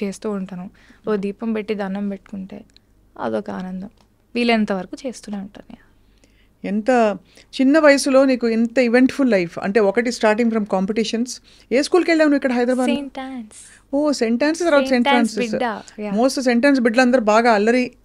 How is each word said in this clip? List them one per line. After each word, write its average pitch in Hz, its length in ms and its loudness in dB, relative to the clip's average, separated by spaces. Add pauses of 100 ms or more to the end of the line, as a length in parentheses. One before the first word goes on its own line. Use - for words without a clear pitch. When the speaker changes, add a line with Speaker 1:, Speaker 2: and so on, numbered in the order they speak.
Speaker 1:
చేస్తూ 202 280 -8
ఉంటాను. 190 380 -10 (400)
ఓ 220 60 0
దీపం 202 380 -4
పెట్టి 214 200 -6
దండం 202 360 -6
పెట్టుకుంటే 196 520 -12 (580)
అదొక 220 300 -6
ఆనందం. 185 400 -10 (460)
వీలైనంత 233 360 0
వరకు 190 260 -8 (100)
చేస్తూనే 208 300 -12
ఉంటాను. - 520 -18 (760)
Speaker 2:
ఎంత 214 540 0 (440)
చిన్న 277 180 4
వయసులో 277 460 4
నీకు 247 240 0
ఇంత 233 300 0
ఈవెంట్‌ఫుల్ 254 520 2
లైఫ్. 180 280 0
అంటే 202 200 0
ఒకటి 220 300 2
starting 233 400 2
from 220 140 0
competitions. 214 640 -2 (420)
ఏ 240 100 2
స్కూల్కి 339 300 2
వెళ్ళావు 311 160 4
నువ్వు 285 100 4
ఇక్కడ 269 140 -2
హైదరాబాద్? 247 340 0
Speaker 1:
సెయింట్ 269 340 -4
ఆన్స్. 262 600 -16 (140)
Speaker 2:
ఓ, 294 180 0
సెయింట్ 240 320 0
ఆన్స్, 320 160 0
తర్వాత 339 140 0
Speaker 1:
సెయింట్ 277 160 2
Speaker 2:
సెయింట్ 247 180 2
Speaker 1:
ఆన్స్ 233 260 2
Speaker 2:
ఫ్రాన్సిస్. 220 220 -4
Speaker 1:
బిడ్డ. 214 460 -6
యా. 208 100 -8
Speaker 2:
Most 254 300 0
సెయింట్ 240 240 2
ఆన్స్ 277 140 4
బిడ్డలందరూ 247 420 2
బాగా 220 320 4
అల్లరి, 226 380 0 (140)